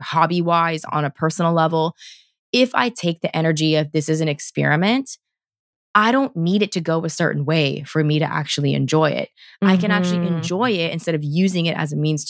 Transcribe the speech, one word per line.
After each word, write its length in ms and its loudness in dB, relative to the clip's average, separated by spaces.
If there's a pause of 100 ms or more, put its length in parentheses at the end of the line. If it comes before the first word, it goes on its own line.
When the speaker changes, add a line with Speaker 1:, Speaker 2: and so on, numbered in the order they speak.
Speaker 1:
hobby-wise 840 0
on 180 -2
a 60 0
personal 420 0
level, 420 2 (600)
if 200 2
I 140 0
take 320 -4
the 160 -4
energy 400 2
of 160 0
this 160 -2
is 140 0
an 80 0
experiment, 880 0 (800)
I 140 4
don't 240 0
need 260 2
it 120 -2
to 80 -2
go 240 -2
a 40 -4
certain 360 -2
way 380 0
for 200 -2
me 160 2
to 120 0
actually 420 -2
enjoy 380 2
it. 180 -4 (320)
I 160 4
can 140 0
actually 280 0
Speaker 2:
Mm-hmm. 160 0
Speaker 1:
enjoy 360 -2
it 200 0
instead 240 -4
of 80 -2
using 440 0
it 100 -2
as 160 -4
a 20 -4
means 340 -2